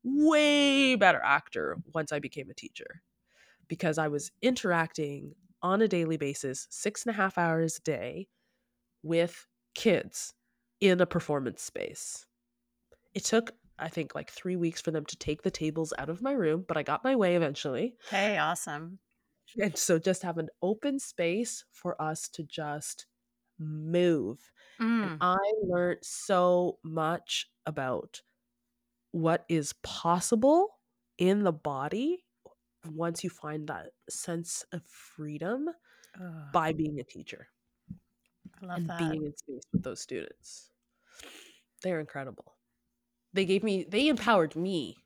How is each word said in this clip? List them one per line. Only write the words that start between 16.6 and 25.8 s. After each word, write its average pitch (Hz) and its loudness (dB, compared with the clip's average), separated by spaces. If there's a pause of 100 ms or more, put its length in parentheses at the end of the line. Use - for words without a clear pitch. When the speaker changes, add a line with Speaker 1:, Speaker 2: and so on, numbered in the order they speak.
Speaker 1:
but 160 -2
I 151 -2
got - -2
my 269 2
way 185 4
eventually. 156 0 (140)
Speaker 2:
Hey, 202 0
awesome. 160 -4 (600)
Speaker 1:
And 196 0
so 165 4
just 185 0
have 170 -2
an 160 -4 (120)
open 247 0
space 185 -2
for - -6
us 156 -4
to - -10
just 147 -8 (520)
move. 156 0 (280)
And 226 2
Speaker 2:
Mm. 160 -8
Speaker 1:
I 180 4 (260)
learned 175 0